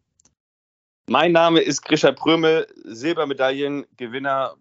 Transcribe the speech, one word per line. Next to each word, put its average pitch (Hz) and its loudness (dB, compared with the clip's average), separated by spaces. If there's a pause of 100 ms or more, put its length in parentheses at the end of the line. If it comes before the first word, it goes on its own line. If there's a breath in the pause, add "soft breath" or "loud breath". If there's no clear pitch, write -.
(1080)
Mein 151 2
Name 165 4
ist 143 -2
Grisha 151 2
Prömel, 160 2 (200)
Silbermedaillengewinner 135 -4